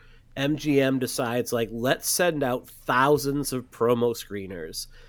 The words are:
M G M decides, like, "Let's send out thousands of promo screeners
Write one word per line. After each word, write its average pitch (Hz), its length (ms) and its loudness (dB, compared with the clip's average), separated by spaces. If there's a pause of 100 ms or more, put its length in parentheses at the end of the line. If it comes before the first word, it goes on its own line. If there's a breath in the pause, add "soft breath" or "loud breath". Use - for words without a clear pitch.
(360 soft breath)
M 143 220 0
G 143 240 4
M 135 180 2
decides, 123 540 -2
like, 117 180 0
"Let's 117 380 -2
send 170 340 0
out 127 240 -2
thousands 139 880 0
of 123 160 -8
promo 120 460 2
screeners 95 720 -10 (200 soft breath)